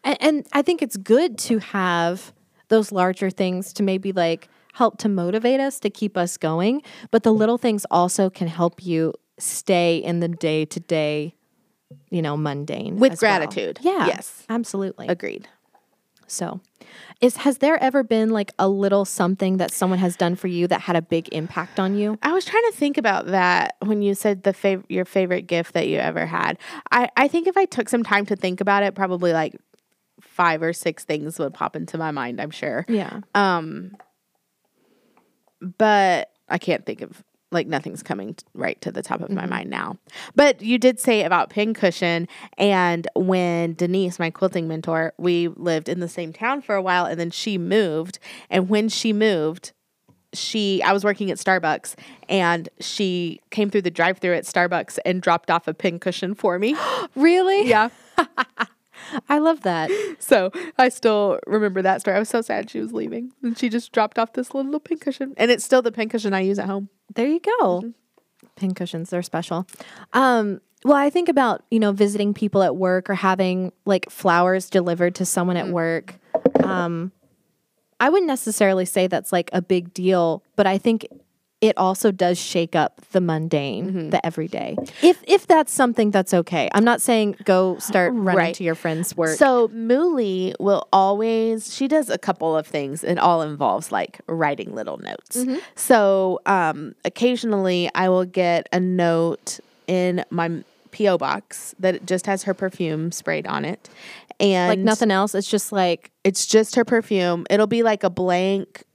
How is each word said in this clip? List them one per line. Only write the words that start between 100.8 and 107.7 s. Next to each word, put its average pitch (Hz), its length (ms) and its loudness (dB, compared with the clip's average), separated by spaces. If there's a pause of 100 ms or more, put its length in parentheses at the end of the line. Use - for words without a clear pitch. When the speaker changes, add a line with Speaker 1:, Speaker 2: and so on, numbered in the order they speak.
Speaker 2:
P 208 160 0
O 180 100 2
box - 600 -6
that 185 280 -2
just 180 180 -2
has 196 200 -2
her 196 100 -2
perfume 170 580 -4
sprayed 160 340 -6
on 143 200 -4
it. - 240 -10 (500)
And 185 300 2
Speaker 1:
Like, 208 80 2
nothing 220 320 2
else? 196 240 0
It's 196 160 -4
just, 208 220 -2
like, 180 380 0 (140)
Speaker 2:
It's 190 220 0
just 220 300 4
her 233 100 2
perfume. 180 640 0
It'll 208 160 4
be, 233 160 0